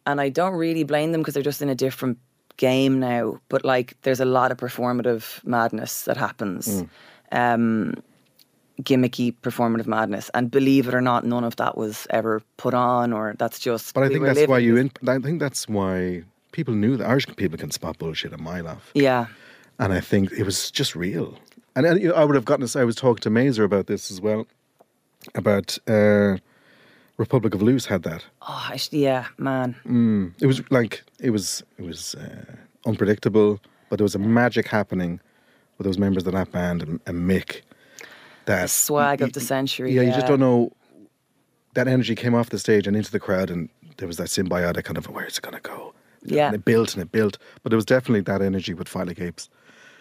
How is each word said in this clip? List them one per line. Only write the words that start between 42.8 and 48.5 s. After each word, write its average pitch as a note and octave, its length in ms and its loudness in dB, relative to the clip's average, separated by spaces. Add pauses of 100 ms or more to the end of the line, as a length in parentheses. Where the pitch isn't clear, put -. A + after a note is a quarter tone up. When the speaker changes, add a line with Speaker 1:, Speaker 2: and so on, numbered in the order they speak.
Speaker 2:
and G#2 100 2
into G#2 140 -4
the G#2 80 -4
crowd, F#2 300 0
and E2+ 200 -6 (280)
there F#2 100 -8
was E2+ 100 -10
that F2 100 -6
symbiotic F2 560 -2
kind D#2+ 140 -8
of, E2 100 -8
"Where's - 300 -10
it - 60 -10
gonna - 180 -14
go?" - 320 -14 (300)
Speaker 1:
Yeah. D3 240 2
Speaker 2:
And G#2+ 80 -2
it F#2+ 100 -8
built A2+ 300 2
and F#2+ 80 -6
it - 80 -12
built, G#2+ 260 0 (260)
but G#2+ 80 -4
it A2+ 40 4
was A2 100 2
definitely B2 360 2
that G2 200 -2
energy F#2+ 320 -2